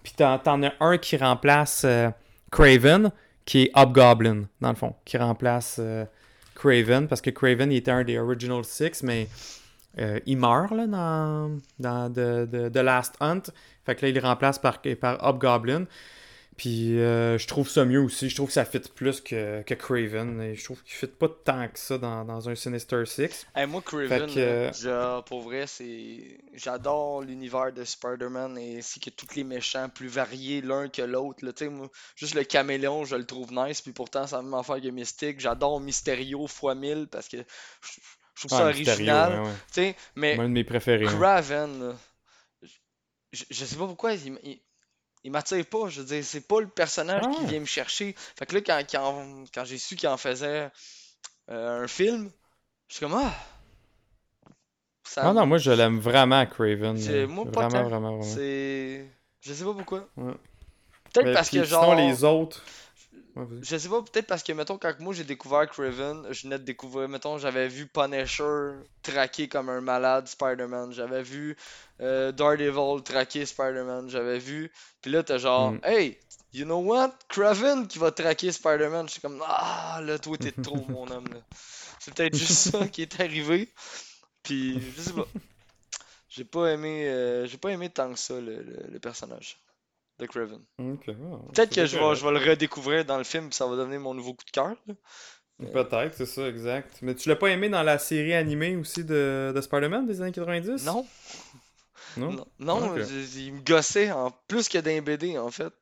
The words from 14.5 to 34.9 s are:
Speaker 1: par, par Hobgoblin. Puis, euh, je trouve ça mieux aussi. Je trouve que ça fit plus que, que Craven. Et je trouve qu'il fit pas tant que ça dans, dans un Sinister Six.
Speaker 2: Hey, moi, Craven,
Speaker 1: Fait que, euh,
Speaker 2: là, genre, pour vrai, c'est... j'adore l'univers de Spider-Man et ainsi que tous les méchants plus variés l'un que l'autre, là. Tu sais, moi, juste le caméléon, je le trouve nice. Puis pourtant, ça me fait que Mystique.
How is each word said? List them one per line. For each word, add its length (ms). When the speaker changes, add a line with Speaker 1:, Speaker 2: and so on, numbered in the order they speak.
Speaker 1:
par, 220
par 240
Hobgoblin. 640
Puis, 440
euh, 400
je 80
trouve 200
ça 160
mieux 160
aussi. 300
Je 60
trouve 140
que 40
ça 100
fit 160
plus 280
que, 420
que 100
Craven. 640
Et 140
je 100
trouve 200
qu'il 100
fit 140
pas 200
tant 240
que 120
ça 180
dans, 260
dans 240
un 60
Sinister 540
Six. 480
Speaker 2:
Hey, 100
moi, 180
Craven, 440
Speaker 1:
Fait 80
que, 40
euh, 280
Speaker 2:
là, 40
genre, 540
pour 160
vrai, 240
c'est... 720
j'adore 720
l'univers 500
de 100
Spider-Man 760
et 180
ainsi 220
que 100
tous 260
les 80
méchants 460
plus 180
variés 540
l'un 280
que 120
l'autre, 420
là. 100
Tu 120
sais, 60
moi, 180
juste 200
le 80
caméléon, 600
je 120
le 100
trouve 260
nice. 300
Puis 100
pourtant, 360
ça 160
me 180
fait 180
que 100
Mystique. 500